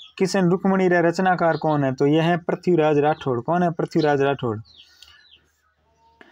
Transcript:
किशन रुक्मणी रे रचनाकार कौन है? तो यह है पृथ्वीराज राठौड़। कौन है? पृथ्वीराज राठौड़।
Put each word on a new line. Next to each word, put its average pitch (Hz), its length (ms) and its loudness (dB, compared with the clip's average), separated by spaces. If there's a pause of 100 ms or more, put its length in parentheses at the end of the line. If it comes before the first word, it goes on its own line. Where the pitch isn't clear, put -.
(180)
किशन 185 320 0
रुक्मणी 190 380 0
रे 175 140 2
रचनाकार 170 560 0
कौन 151 260 -2
है? 131 100 -2
तो 143 140 0
यह 156 160 2
है 170 160 0
पृथ्वीराज 156 600 0
राठौड़। 139 420 -2
कौन 175 220 -2
है? 170 80 0
पृथ्वीराज 151 500 -2
राठौड़। 131 360 -2 (1700)